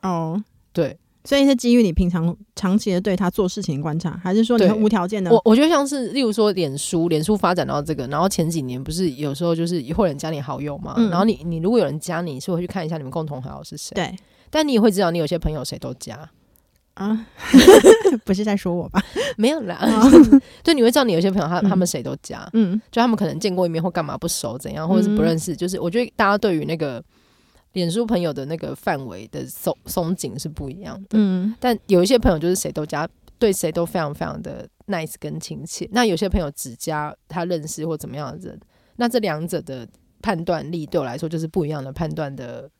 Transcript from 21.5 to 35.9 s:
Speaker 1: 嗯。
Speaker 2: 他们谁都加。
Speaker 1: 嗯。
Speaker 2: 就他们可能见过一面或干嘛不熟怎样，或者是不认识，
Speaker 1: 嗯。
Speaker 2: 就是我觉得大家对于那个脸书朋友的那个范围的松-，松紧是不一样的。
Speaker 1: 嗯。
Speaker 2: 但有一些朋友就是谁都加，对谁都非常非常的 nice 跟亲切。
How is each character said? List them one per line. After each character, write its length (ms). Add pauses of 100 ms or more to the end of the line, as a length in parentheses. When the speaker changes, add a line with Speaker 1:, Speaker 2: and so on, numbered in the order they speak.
Speaker 1:
嗯。 100
Speaker 2:
他 40
们 120
谁 160
都 200
加。 300
Speaker 1:
嗯。 260 (120)
Speaker 2:
就 100
他 80
们 80
可 100
能 140
见 140
过 100
一 60
面 120
或 80
干 140
嘛 140
不 100
熟 300
怎 120
样， 160
或 100
者 60
是 140
不 60
认 160
识， 160
Speaker 1:
嗯。 20
Speaker 2:
就 100
是 140
我 80
觉 160
得 120
大 100
家 100
对 220
于 80
那 100
个 260 (680)
脸 180
书 140
朋 160
友 100
的 140
那 100
个 200
范 320
围 220
的 180
松-， 280 (120)
松 280
紧 240
是 120
不 180
一 120
样 240
的。 80
Speaker 1:
嗯。 460
Speaker 2:
但 160 (120)
有 160
一 40
些 120
朋 120
友 80
就 80
是 80
谁 160
都 140
加， 240 (300)
对 120
谁 220
都 140
非 120
常 140
非 140
常 160
的 260 (200)
nice 300
跟 220
亲 240
切。 280